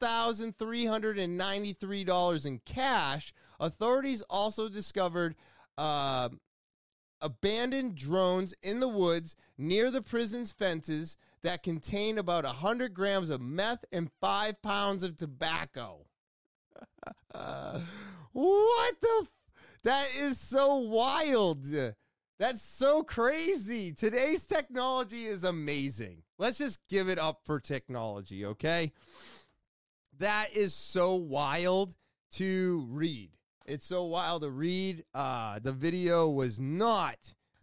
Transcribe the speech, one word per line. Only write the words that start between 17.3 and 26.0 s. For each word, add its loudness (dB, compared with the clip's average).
<laughs> -8
What 4
the 4
f-? -8
That 2
is 0
so 4
wild. 2
That's 0
so 4
crazy. 0
Today's 2
technology -2
is -4
amazing. -2